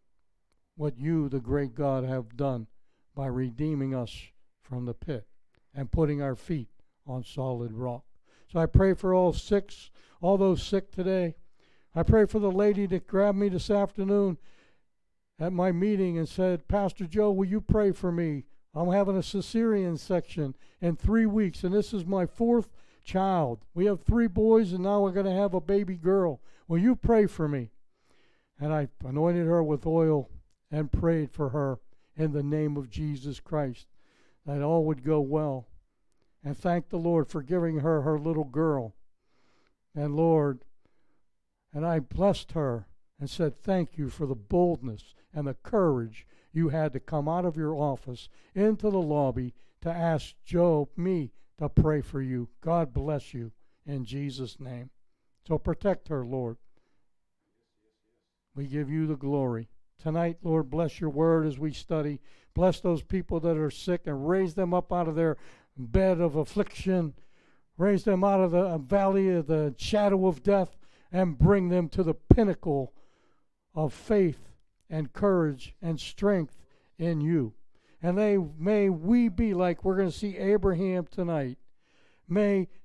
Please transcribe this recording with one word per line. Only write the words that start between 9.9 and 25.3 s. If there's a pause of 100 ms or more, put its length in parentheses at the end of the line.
all
those
sick
today. (580)
I
pray
for
the
lady
that
grabbed
me
this
afternoon (1040)
at
my
meeting
and
said,
"Pastor
Joe,
will
you
pray
for
me? (300)
I'm
having
a
cesarean
section (260)
in
three
weeks,
and
this
is
my
fourth (320)
child. (100)
We
have
three
boys,
and
now
we're
gonna